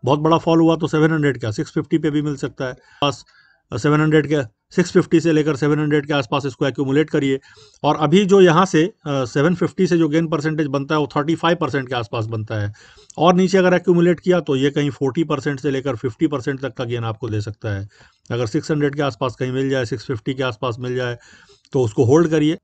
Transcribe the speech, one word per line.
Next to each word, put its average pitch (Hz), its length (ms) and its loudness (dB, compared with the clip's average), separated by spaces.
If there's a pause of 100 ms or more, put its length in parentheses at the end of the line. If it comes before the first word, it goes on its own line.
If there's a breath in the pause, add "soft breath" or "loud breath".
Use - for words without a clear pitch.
बहुत 143 160 2
बड़ा 160 180 0
फॉल 165 220 2
हुआ, 165 160 4
तो 160 100 -6
सेवन 156 260 2
हंड्रेड 143 280 -2
का, 113 100 -4
सिक्स 135 200 -6
फ़िफ़्टी 160 280 -2
पे 156 120 0
भी 147 120 0
मिल 147 140 -4
सकता 135 280 -8
है। 127 120 -6 (280 soft breath)
बस, 143 200 -2 (480 soft breath)
अ, - 40 -6
सेवन 151 240 2
हंड्रेड 156 260 4
के, 139 340 -4 (100)
सिक्स 175 220 -2
फ़िफ़्टी 170 280 4
से 165 120 2
लेकर 151 240 2
सेवन 151 220 0
हंड्रेड 151 280 0
के 151 80 -2
आसपास 143 320 -2
इसको 139 200 -4
एक्यूमुलेट 139 440 0
करिए। 139 300 0 (440 soft breath)
और 151 120 2
अभी 156 280 4
जो 196 160 6
यहाँ 180 260 6
से, 160 180 2
अ, 208 80 -4 (140)
सेवन 143 480 0
फ़िफ़्टी 185 320 -2
से 170 120 2
जो 165 100 2
गेन 160 180 0
परसेंटेज 156 400 -2
बनता 139 280 -4
है, 151 60 2
वो 143 160 -2
थर्टी 151 180 0
फ़ाइव 165 260 0
परसेंट 135 280 -4
के 127 60 -6
आसपास 117 320 -4
बनता 110 280 -6
है। 104 180 -4 (460 loud breath)
और 156 160 4
नीचे 185 240 2
अगर 180 160 4
एक्यूमुलेट 170 460 2
किया, 180 200 2
तो 143 160 -2
ये 135 140 2
कहीं 143 200 -2
फ़ोर्टी 165 340 -4
परसेंट 147 360 -4
से 151 100 -2
लेकर 135 260 -4
फ़िफ़्टी 131 300 -4
परसेंट 139 340 -4
तक 131 140 -8
का 131 100 -6
गेन 117 200 -6
आपको 113 240 -6
दे 107 120 -4
सकता 104 380 -8
है। 101 100 -10 (420 soft breath)
अगर 123 160 -2
सिक्स 151 240 -4
हंड्रेड 147 240 0
के 147 80 -2
आसपास 131 320 -4
कहीं 127 180 -6
मिल 135 180 -2
जाए, 131 140 -2
सिक्स 120 200 -8
फ़िफ़्टी 135 300 -6
के 131 80 -6
आसपास 123 360 -6
मिल 123 180 -6
जाए, 120 220 -4 (540 soft breath)
तो 135 100 2
उसको 120 220 2
होल्ड 156 240 4
करिए। 156 360 0